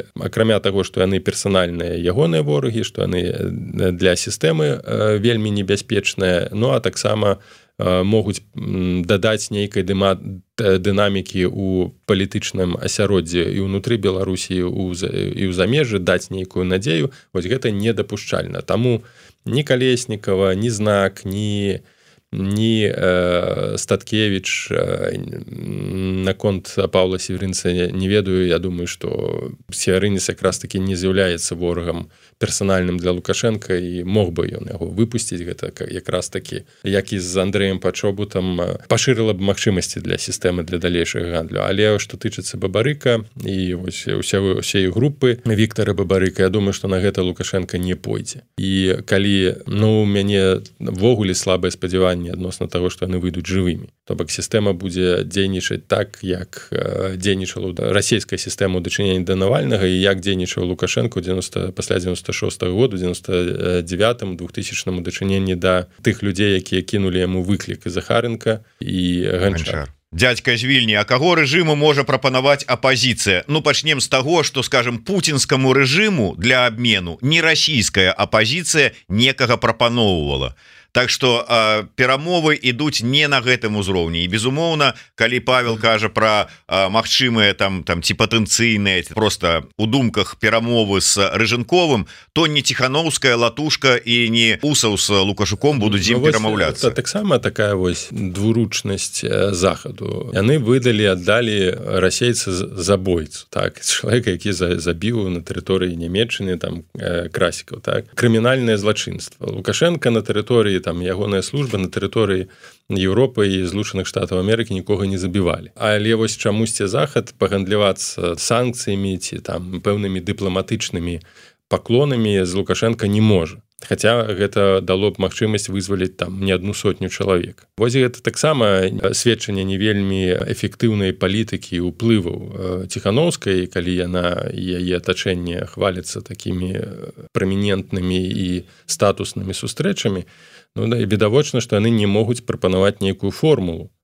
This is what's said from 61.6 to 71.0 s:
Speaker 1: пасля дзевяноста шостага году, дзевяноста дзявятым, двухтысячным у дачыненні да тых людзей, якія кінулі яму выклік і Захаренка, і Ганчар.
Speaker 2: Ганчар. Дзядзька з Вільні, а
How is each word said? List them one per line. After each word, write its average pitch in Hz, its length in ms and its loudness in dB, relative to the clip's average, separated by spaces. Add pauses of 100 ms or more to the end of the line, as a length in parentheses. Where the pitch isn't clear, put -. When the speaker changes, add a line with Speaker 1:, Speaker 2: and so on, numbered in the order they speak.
Speaker 1:
пасля 95 280 -2
дзевяноста 90 340 -4
шостага 92 400 -4
году, 101 240 2
дзевяноста 90 840 -2
дзявятым, 92 560 -2
двухтысячным - 640 -6
у - 20 -6
дачыненні 95 540 -2
да 90 320 0 (140)
тых - 220 -2
людзей, 101 340 0
якія 92 240 -2
кінулі 92 400 -2
яму 90 240 -2
выклік 95 400 -4
і - 40 -6
Захаренка, 113 760 -2 (160)
і 90 480 -2
Ганчар. 90 120 0
Speaker 2:
Ганчар. 80 460 -2 (220)
Дзядзька 120 480 0
з 113 80 -4
Вільні, 120 320 4
а 104 80 2